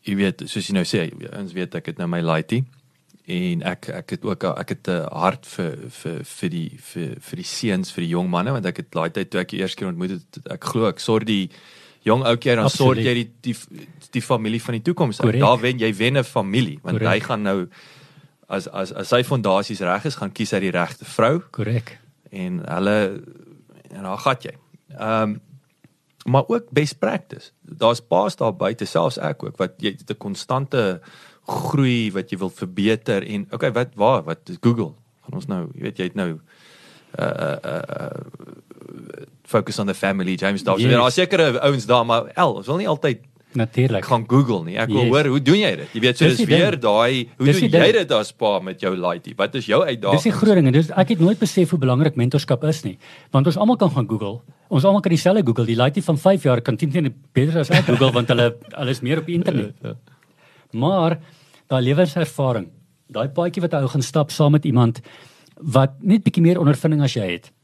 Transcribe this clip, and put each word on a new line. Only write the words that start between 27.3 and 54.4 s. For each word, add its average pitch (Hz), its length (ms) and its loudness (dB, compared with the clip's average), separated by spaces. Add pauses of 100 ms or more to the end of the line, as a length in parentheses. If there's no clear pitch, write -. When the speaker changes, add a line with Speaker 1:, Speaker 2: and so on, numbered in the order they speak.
Speaker 1:
Daar's 117 380 0
paas 98 340 2
daar 113 180 0
buite, 101 320 -4
selfs 85 320 -2
ek - 260 -6
ook, - 140 -10
wat 92 220 -4
jy 101 180 -4
het - 140 -20
'n 101 60 -8
konstante 107 840 -4 (480)
groei 123 640 0
wat 95 200 -6
jy 95 60 -6
wil 92 120 -4
verbeter 101 800 -2
en, 104 240 -6
okay, 123 200 -2
wat, 123 240 -4
waar, 104 280 2
wat 80 260 -8
is 87 120 -12
Google? 113 320 0 (300)
Gaan - 100 -16
ons - 140 -10
nou, 90 280 -6
jy - 60 -14
weet, - 160 -8
jy 92 60 -4
het 90 120 -6
nou, 85 240 -4 (800)
uh, 80 60 -2
uh, 78 380 -4
uh, - 160 -8 (200)
uh, - 1300 -16 (180)
focus 110 360 0
on 101 80 -2
the 95 60 -2
family, 95 420 -2
James 95 280 -2
Dobson. 107 260 2
Speaker 2:
Yes. 127 80 6
Speaker 1:
Daar 120 100 4
is 127 60 0
sekere 175 480 2
ouens 139 240 2
daar, 120 200 4
maar 117 300 0
El, 135 180 2
ons 98 140 -8
wil 147 100 -2
nie 208 100 -4
altyd 147 320 -2 (340)
Speaker 2:
Natuurlik. 113 520 0
Speaker 1:
gaan 117 220 0
Google 120 360 4
nie. 90 140 -6
Ek 113 100 -2
wil 131 160 2
Speaker 2:
Yes. 120 60 4
Speaker 1:
hoor, 143 160 4
hoe 139 160 2
doen 170 180 4
jy 143 160 2
dit? 71 180 -12
Jy 113 60 -4
weet, 123 180 2
so 151 80 6
Speaker 2:
Dis 139 120 6
Speaker 1:
dis 220 100 2
Speaker 2:
die 151 80 6
Speaker 1:
weer 185 160 4
Speaker 2:
ding. 147 100 -4
Speaker 1:
daai, 117 560 2
hoe 127 80 0
Speaker 2:
Dis 147 140 6
Speaker 1:
doen 233 100 2
Speaker 2:
die 156 80 4
Speaker 1:
jy 156 140 8
Speaker 2:
ding. - 20 4
Speaker 1:
dit 180 180 2
as 107 200 0
pa 104 280 0
met 92 220 -8
jou 95 140 0
laaitie? 87 400 -4
Wat 104 200 -2
is 120 100 -4
jou 135 200 4
Speaker 2:
Dis 123 140 -4
die 101 80 -4
Speaker 1:
uitdagings? 98 300 2
Speaker 2:
groot 208 180 6
ding, 156 120 6
en 127 60 4
dis, 156 160 4
ek 190 200 2
het 156 100 0
nooit 185 200 4
besef 180 300 2
hoe 175 100 0
belangrik 131 360 2
mentorskap 127 480 0
is 156 200 -2
nie. 92 140 -8 (340)
Want 135 140 4
ons 175 120 2
almal 220 200 4
kan 185 140 4
gaan 120 160 0
Google. 107 340 -6 (280)